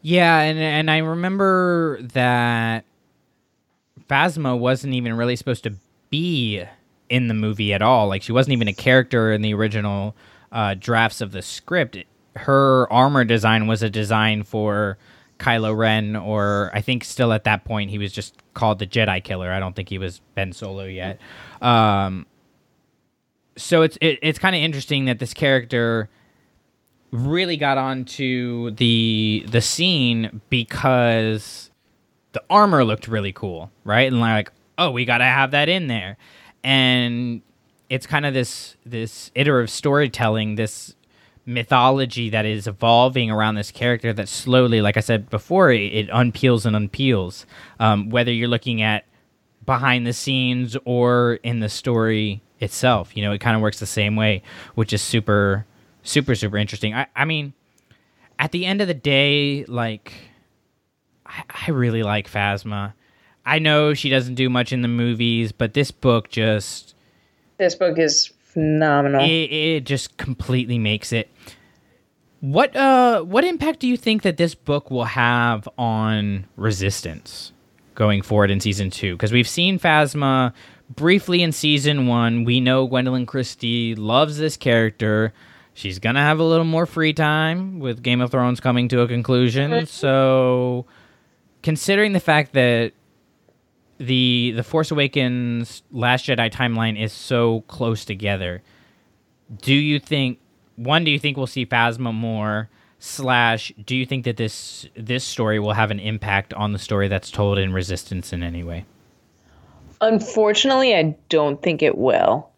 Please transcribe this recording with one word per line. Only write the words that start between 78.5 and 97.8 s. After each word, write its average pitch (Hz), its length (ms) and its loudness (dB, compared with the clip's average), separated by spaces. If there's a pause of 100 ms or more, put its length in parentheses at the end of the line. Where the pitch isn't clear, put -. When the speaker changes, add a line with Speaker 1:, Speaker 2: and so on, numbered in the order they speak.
Speaker 1:
in 98 80 2
season 98 320 -2
two? 90 260 -6
'Cause 107 160 -2
we've 123 160 4
seen 180 300 0
Phasma 139 720 2 (380)
briefly 175 520 0
in 165 100 0
season 143 560 0
one. 117 340 0
We 120 180 0
know 131 280 2
Gwendolyn 127 380 -2
Christie 117 680 -4
loves 127 440 0
this 156 180 -2
character. 110 760 2 (400)
She's 95 260 -10
gonna 117 220 0
have 151 180 2
a 165 60 2
little 165 220 2
more 165 180 2
free 156 300 0
time 160 640 0
with 120 240 -6
Game 123 180 2
of 123 100 0
Thrones 123 300 0
coming 123 280 0
to 123 120 2
a 120 80 2
conclusion. 123 600 2
Speaker 2:
Mm-hmm. 160 160 0
Speaker 1:
So, 127 960 2 (800)
considering 196 500 0
the 180 80 2
fact 151 320 0
that 120 400 2 (1040)
the, 123 600 0
the 120 80 -4
Force 160 260 -2
Awakens, 123 920 -2 (100)
Last 123 340 0
Jedi 117 240 0
timeline 113 500 -2
is 110 120 -4
so 117 560 0
close 113 360 -4